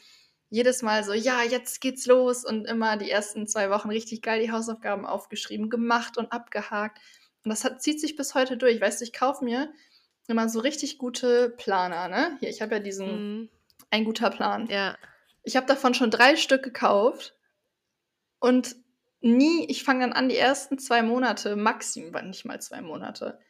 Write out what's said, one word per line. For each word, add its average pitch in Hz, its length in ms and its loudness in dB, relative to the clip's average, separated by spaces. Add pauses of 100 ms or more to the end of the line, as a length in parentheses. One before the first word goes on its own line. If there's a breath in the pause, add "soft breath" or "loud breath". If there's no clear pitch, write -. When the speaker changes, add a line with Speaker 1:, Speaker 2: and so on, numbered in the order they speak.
(500 loud breath)
Speaker 1:
jedes 247 340 2
Mal 214 200 2
so, 202 100 -2
"Ja, 240 280 0
jetzt 240 400 -2
geht's 262 240 -4
los", 247 400 4
und 220 200 -4
immer 220 320 0
die 208 120 -6
ersten 214 380 -2
zwei 196 240 0
Wochen 214 180 0
richtig 220 320 -6
geil 220 180 0
die 226 120 0
Hausaufgaben 220 540 -4
aufgeschrieben, 214 680 -6
gemacht 233 460 0
und 226 140 -4
abgehakt. 214 680 -6 (440 soft breath)
Und 214 60 -6
das 214 140 -4
hat, - 180 -4
zieht 302 180 0
sich 302 160 -4
bis - 200 -6
heute 262 220 2
durch. 240 220 4
Weißt 226 220 0
du, 240 40 -8
ich 233 80 -12
kauf 277 280 0
mir 262 320 -2 (540 loud breath)
immer 226 220 0
so 226 100 -2
richtig 277 400 -4
gute 247 500 2
Planer, 180 580 -2
ne? 269 320 -2
Hier, - 100 -6
ich - 120 -8
hab 220 100 -6
ja 220 80 0
diesen 202 460 -6
Speaker 2:
Mhm. 220 240 -8 (420)
Speaker 1:
Ein 214 140 2
guter 220 260 0
Plan. 202 380 -2
Speaker 2:
Ja. 196 280 -4 (460 soft breath)
Speaker 1:
Ich - 140 -2
hab 262 100 0
davon 269 280 4
schon 240 160 2
drei 254 260 8
Stück 269 260 2
gekauft 226 720 0 (1040)
und 254 360 2 (460)
nie, 294 480 6
ich 262 140 -4
fang 262 160 2
dann 247 140 0
an, 254 160 2
die 240 80 0
ersten 269 400 2
zwei 233 240 2
Monate, 226 540 0
maximal, 208 720 -4
nicht 185 180 -14
mal - 160 -12
zwei - 200 -14
Monate. - 580 -12 (100)